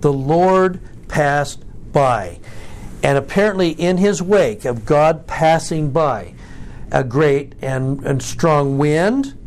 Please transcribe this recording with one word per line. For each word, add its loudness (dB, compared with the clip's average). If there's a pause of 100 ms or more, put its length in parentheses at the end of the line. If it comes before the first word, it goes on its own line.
The 2
Lord 2 (280)
passed -2 (300)
by. 0 (640)
And 4
apparently 2
in 0
his 2
wake 2
of -4
God 4
passing 0
by, -2 (580)
a 2
great 2
and, -4
and 0
strong 2
wind. 2 (120)